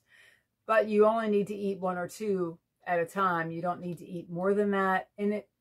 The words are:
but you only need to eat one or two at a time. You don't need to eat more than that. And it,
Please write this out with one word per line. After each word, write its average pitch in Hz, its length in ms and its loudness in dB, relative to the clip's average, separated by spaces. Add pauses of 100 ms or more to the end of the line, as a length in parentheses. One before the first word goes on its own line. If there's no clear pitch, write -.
(640)
but 220 240 2
you 208 160 6
only 220 240 2
need 202 180 2
to 208 80 -8
eat 196 240 -4
one 180 180 -2
or 175 100 -4
two 180 500 -4 (280)
at 180 140 0
a 165 60 0
time. 170 460 0
You 165 100 -8
don't 175 200 -2
need 175 180 -8
to - 80 -18
eat 175 220 -10
more 180 240 0
than 202 180 2
that. 190 360 2 (100)
And 202 160 0
it, 202 160 -8 (120)